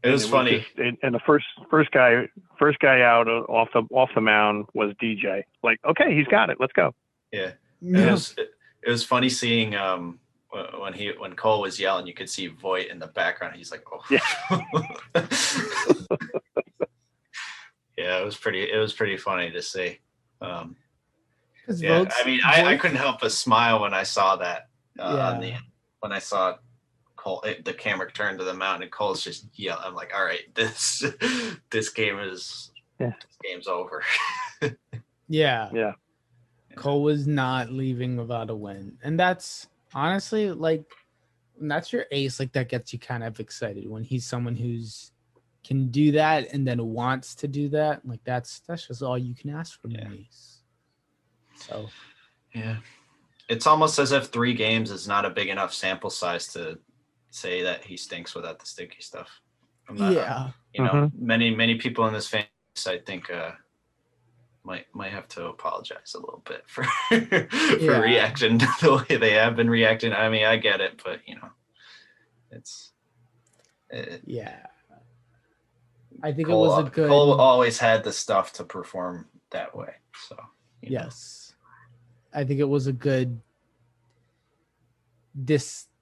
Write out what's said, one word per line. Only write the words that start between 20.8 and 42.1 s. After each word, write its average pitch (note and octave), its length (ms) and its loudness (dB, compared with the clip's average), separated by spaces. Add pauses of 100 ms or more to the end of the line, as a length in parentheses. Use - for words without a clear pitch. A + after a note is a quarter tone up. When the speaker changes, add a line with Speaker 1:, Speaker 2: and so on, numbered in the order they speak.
Speaker 3:
'Cause F3+ 160 -6
Speaker 2:
yeah, E3+ 220 4
Speaker 3:
Voigt's, F#3 200 -2
Speaker 2:
I B2+ 40 2
mean, B2+ 180 2
I, D#3 160 8
I - 20 6
Speaker 3:
Voigt's D3+ 180 4
Speaker 2:
couldn't C3+ 160 0
help C3 240 0
but A2+ 100 0
smile A2+ 500 4
when G2+ 120 -2
I F#2+ 100 0
saw F#2+ 320 2
that, F2 340 -6 (300)
uh, F2+ 340 0
on - 80 -6
the - 80 -8
Speaker 3:
Yeah. - 100 -10 (420)
Speaker 2:
when G#2 100 -8
I G2 80 -4
saw F#2+ 380 -2 (580)
Cole, - 260 -8
it, - 240 -8
the F#2+ 80 -6
camera F#2+ 380 -6
turned G2+ 260 -6
to F#2 80 -6
the F#2 80 -4
mound F#2 300 -4
and F2+ 80 -16
Cole's G2 320 -4
just - 240 -14 (100)
yelling. F#2 260 -8
I'm F#2 120 -10
like, - 200 -12
"All G2 80 0
right, E2+ 240 -4
<laughs> - 60 -20
this, - 500 -2 (680)
this A2 180 -2
game G2+ 300 -2
is, F#2 520 -12 (280)
Speaker 1:
Yeah. A#2+ 200 -2
Speaker 2:
this - 240 -20
game's F#2 240 -12
over." F2+ 360 -6 (580)
<laughs> A#2+ 140 -4 (540)
Speaker 3:
Yeah. C3 440 2
Speaker 1:
Yeah. A2 180 0 (840)
Speaker 3:
Cole C#3+ 260 0
was D3 240 0
not C3 420 0
leaving B2+ 460 -4
without A#2 340 -6
a A2 60 -6
win. G2 480 -12
And D#3 160 -2
that's F3+ 480 -2 (260)
honestly, G3 580 -2
like, D#3+ 340 -2 (720)
when D3+ 120 -8
that's D#3 240 -4
your A#3+ 200 -2